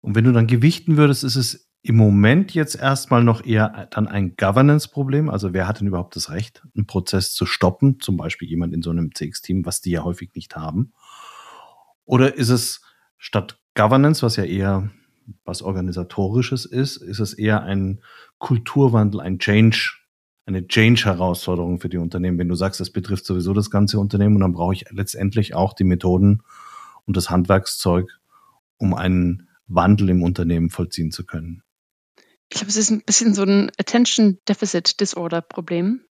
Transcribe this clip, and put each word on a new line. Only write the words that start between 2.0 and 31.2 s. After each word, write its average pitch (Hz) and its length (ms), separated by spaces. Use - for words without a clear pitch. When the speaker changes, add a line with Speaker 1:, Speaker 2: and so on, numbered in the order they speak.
Speaker 1:
jetzt 156 220
erstmal 135 480
noch 113 200
eher 107 460
dann 107 160
ein 95 300
Governance-Problem? 143 920
Also 98 240
wer 92 140
hat 104 140
denn 101 80
überhaupt 90 260
das - 160
Recht, 95 320
einen 101 100
Prozess 95 460
zu - 120
stoppen? - 540
Zum 98 180
Beispiel 80 320
jemand 85 240
in 80 100
so 82 80
einem 82 220
C-X-Team, 87 540
was 87 140
die 92 100
ja 82 140
häufig 87 300
nicht - 200
haben. 80 380
Oder 131 320
ist 120 140
es 120 320
statt - 400
Governance, 131 480
was 117 140
ja 101 80
eher 98 460
was 90 160
Organisatorisches 95 1040
ist, 131 320
ist 98 200
es 110 140
eher 107 320
ein 98 360
Kulturwandel, 113 840
ein 92 200
Change, 110 560
eine 95 240
Change-Herausforderung 90 1120
für 90 80
die 87 100
Unternehmen, 87 400
wenn 90 100
du 90 60
sagst, 95 240
das 90 120
betrifft 95 360
sowieso 92 280
das 104 180
ganze 104 260
Unternehmen 101 380
und 98 60
dann 92 100
brauche 87 220
ich 92 160
letztendlich 101 640
auch 95 180
die - 100
Methoden 92 600
und 95 100
das 90 120
Handwerkszeug, 90 920
um 101 180
einen 90 540
Wandel 95 420
im 90 120
Unternehmen 85 480
vollziehen 82 400
zu 87 160